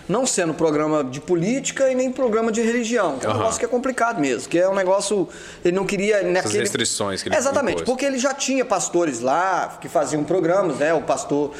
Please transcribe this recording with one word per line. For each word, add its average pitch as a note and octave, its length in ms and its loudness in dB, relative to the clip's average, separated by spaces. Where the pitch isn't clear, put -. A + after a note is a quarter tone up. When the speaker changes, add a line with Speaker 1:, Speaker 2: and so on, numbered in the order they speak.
Speaker 1:
Não A#3 160 0
sendo E3+ 280 0
programa D3+ 500 2
de C3 180 -8
política B3+ 720 0
e B3+ 40 0
nem B3+ 160 0
programa A#3 400 2
de A3+ 100 0
religião, A3 560 0
que A2+ 80 -6
é - 40 0
um - 20 2
Speaker 2:
Aham. G#3+ 80 0
Speaker 1:
negócio A3 200 0
que B3 60 -2
é A#3 40 -2
complicado A#3+ 500 0
mesmo, C3 300 0
que E3 100 2
é F#3 100 4
um G3 60 0
negócio, G3 520 0
ele F3 120 2
não F#3+ 100 0
queria G3+ 320 0
Speaker 2:
Essas F3+ 140 0
Speaker 1:
naquele F3+ 280 0
Speaker 2:
restrições - 640 -2
que F#2+ 60 -8
ele - 60 0
Speaker 1:
Exatamente, A#3+ 460 0
Speaker 2:
impôs. E3 80 -2
Speaker 1:
porque B3+ 160 0
ele C4+ 140 0
já C4 140 0
tinha C4 320 0
pastores E3+ 560 0
lá D#3+ 600 0
que D3 80 -12
faziam D3+ 340 0
programas, E3+ 540 2
né? D3+ 160 2
O D3 80 2
pastor, C#3+ 580 -2